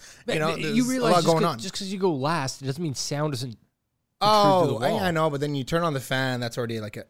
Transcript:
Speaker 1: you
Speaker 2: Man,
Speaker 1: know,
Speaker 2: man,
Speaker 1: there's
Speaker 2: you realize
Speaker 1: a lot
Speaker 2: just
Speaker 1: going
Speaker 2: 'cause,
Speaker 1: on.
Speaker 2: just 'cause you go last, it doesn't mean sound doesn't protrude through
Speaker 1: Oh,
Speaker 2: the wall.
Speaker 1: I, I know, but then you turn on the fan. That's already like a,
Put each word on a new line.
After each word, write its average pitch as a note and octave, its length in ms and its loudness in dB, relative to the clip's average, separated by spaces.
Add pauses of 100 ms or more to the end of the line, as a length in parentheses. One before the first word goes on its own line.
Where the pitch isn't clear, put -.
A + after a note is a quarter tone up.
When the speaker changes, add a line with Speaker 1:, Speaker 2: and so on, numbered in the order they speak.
(260)
Speaker 1:
you - 80 -2
Speaker 2:
Man, E3 60 0
Speaker 1:
know, D#3 80 0
Speaker 2:
man, E3 140 -2
Speaker 1:
there's - 140 0
Speaker 2:
you B3 140 2
realize B3+ 220 2
Speaker 1:
a - 20 6
lot F3 80 4
Speaker 2:
just D#3 40 2
Speaker 1:
going D#3+ 180 4
Speaker 2:
'cause, E3 100 2
Speaker 1:
on. A#2 60 -10
Speaker 2:
just F3+ 180 -10
'cause G3 100 -8
you G3 100 -6
go F#3 140 2
last, C#3 480 -2
it C#3 60 -8
doesn't C#3 160 -4
mean D3+ 120 -4
sound D3+ 380 -4
doesn't A#2+ 240 -8 (640)
protrude - 0 -
through - 0 -
Speaker 1:
Oh, G3+ 460 6
Speaker 2:
the - 80 0
wall. G#3+ 260 0
Speaker 1:
I, F#3 80 0
I - 40 2
know, D#3+ 180 2
but C#3 100 -4
then D3 140 -2
you C#3 100 -4
turn E3+ 180 0
on E3 120 0
the C3+ 60 -2
fan. C3 400 -2
That's A#2+ 180 -6
already A#2 220 -4
like G#2+ 180 -12
a, G#2 120 -14